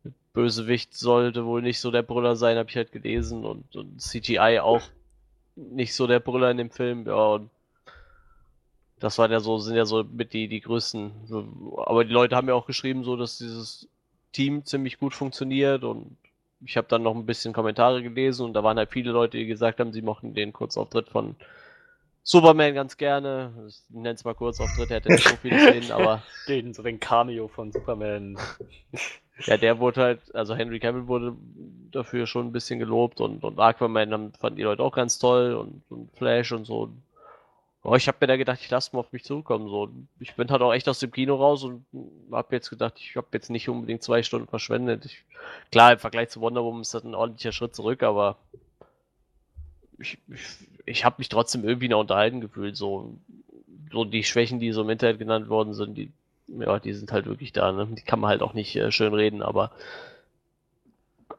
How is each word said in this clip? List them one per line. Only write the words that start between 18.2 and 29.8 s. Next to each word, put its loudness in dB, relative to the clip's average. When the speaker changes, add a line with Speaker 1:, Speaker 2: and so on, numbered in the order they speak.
Speaker 1:
und -6
da 0
waren 4
halt 0
viele -4
Leute, 2
die -6
gesagt 0
haben, -2
sie -8
mochten -8
den -4
Kurzauftritt -4
von -2
Superman 8
ganz -6
gerne. -2
Ich -20
nenn's -8
mal -4
Kurzauftritt, -4
er -2
hatte -6
nicht 6
so 4
viele 0
Szenen, 6
aber 2
Speaker 2:
<laughs> -18
Den, -4
so -18
den -6
Cameo 0
von -12
Superman. -6
Speaker 1:
Ja, 4
der 4
wurde 2